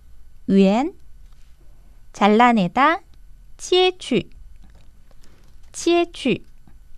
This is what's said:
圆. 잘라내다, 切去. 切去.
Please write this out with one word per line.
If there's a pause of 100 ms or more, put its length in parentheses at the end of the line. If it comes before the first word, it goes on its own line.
(460)
圆. (1200)
잘라내다, (560)
切去. (1400)
切去. (540)